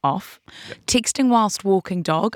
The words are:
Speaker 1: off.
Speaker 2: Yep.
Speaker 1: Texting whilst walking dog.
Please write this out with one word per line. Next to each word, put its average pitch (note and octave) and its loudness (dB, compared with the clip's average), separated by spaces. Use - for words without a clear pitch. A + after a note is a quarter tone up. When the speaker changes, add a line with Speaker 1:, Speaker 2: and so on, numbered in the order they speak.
Speaker 1:
off. C#3+ -4
Speaker 2:
Yep. - -14
Speaker 1:
Texting B3+ 0
whilst A3+ 2
walking F#3+ 0
dog. E3 0